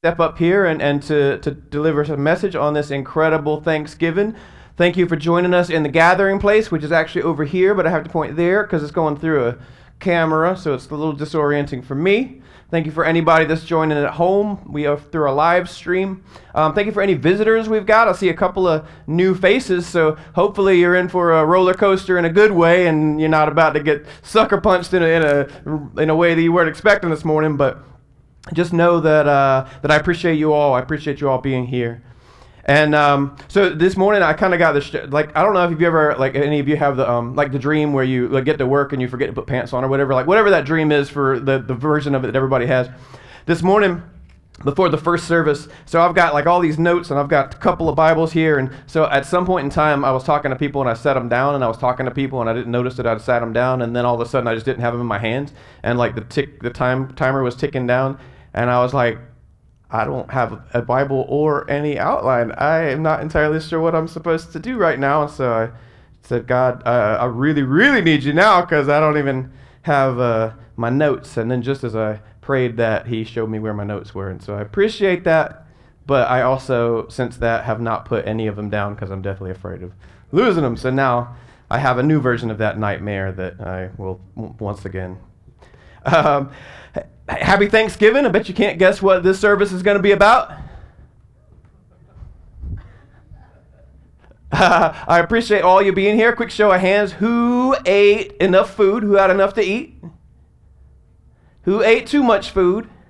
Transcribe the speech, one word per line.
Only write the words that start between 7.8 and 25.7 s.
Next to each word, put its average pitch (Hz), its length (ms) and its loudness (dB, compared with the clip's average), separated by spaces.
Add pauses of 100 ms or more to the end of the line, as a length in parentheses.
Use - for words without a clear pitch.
I 165 40 2
have 160 140 -2
to 165 60 -16
point 151 260 -4
there 180 300 2
'cause 170 160 -2
it's 147 100 -10
going 156 240 -2
through 151 300 0
a 120 100 -4 (440)
camera, 165 540 0
so 160 200 -4
it's - 160 -10
a 151 40 -10
little 151 220 -4
disorienting 143 680 -2
for 135 120 -10
me. 202 480 -2 (280)
Thank 165 160 0
you 156 60 -8
for 160 120 0
anybody 165 420 4
that's 160 180 -2
joining 156 340 0
at 143 140 -2
home. 196 480 0 (100)
We 147 160 -4
are 143 100 0
through 147 320 -4
a 135 40 0
live 170 360 2
stream. 190 540 -4 (320)
Um, 156 180 0
thank 202 140 0
you 214 60 -4
for 202 100 -2
any 196 120 2
visitors 214 540 0
we've 214 160 0
got. 214 220 4
I 196 60 2
see 180 160 -2
a 165 60 0
couple 185 340 0
of 156 200 -2 (200)
new 180 260 2
faces, 185 540 0
so 156 280 0 (200)
hopefully 196 420 2
you're 175 160 4
in 180 140 0
for 170 240 0
a 160 120 4
roller 180 300 4
coaster 190 420 0
in 175 80 0
a 165 60 0
good 208 220 4
way, 175 340 4
and 156 340 0
you're 156 80 0
not 156 200 4
about 156 260 2
to 151 60 0
get 147 260 -2 (160)
sucker 214 380 2
punched 180 340 0
in 180 80 2
a, 165 40 2
in 165 180 2
a, 143 760 -2